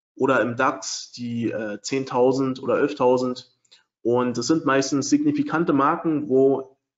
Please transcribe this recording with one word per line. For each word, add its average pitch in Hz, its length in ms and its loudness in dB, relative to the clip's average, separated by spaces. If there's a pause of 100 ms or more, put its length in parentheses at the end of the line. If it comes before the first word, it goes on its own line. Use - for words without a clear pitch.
(140)
oder 131 260 2
im 117 160 -2
dax - 560 -4
die, 120 380 -4
äh, 104 280 -6
zehntausend 131 840 0
oder 120 180 0
elftausend. 127 760 0 (460)
Und 123 360 0
das 117 100 -4
sind 160 180 2
meistens 135 440 0
signifikante 147 600 0
Marken, 156 560 0
wo 135 480 2 (220)